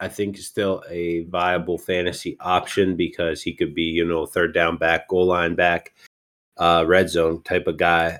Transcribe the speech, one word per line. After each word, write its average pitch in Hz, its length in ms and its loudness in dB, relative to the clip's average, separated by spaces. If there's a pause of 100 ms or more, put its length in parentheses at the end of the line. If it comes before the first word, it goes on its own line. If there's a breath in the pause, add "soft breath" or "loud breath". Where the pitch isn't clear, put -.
I 95 80 -6
think, 101 280 -4
is - 120 -16
still 98 420 -2
a 85 360 -4
viable 87 520 0
fantasy 87 640 -4
option 90 560 0
because 82 440 -2
he 85 140 -8
could 80 180 -2
be, 82 120 -2
you 82 200 0
know, 82 220 -2
third 85 260 0
down 85 240 2
back, 82 320 0
goal 90 180 2
line 87 280 2
back, 87 400 0 (600 soft breath)
uh, 85 320 4
red 90 200 4
zone 82 360 0
type 90 240 -2
of 80 80 -2
guy. 85 440 2